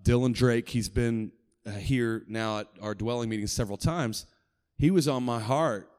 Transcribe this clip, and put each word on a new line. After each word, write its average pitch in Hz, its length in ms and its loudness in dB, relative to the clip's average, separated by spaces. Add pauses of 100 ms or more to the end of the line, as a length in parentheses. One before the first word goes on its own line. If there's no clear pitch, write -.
Dylan 123 300 4
Drake, 120 360 2
he's 110 200 -2
been, 113 440 -2 (340)
uh, 107 60 -10
here 113 560 0
now 110 320 -4
at 107 80 -12 (120)
our 107 140 -6
dwelling 117 340 -4
meetings 104 240 -4
several 101 240 -2
times. 156 500 -2 (520)
He 151 120 4
was 165 180 4
on 127 160 0
my 117 160 -2
heart 123 580 0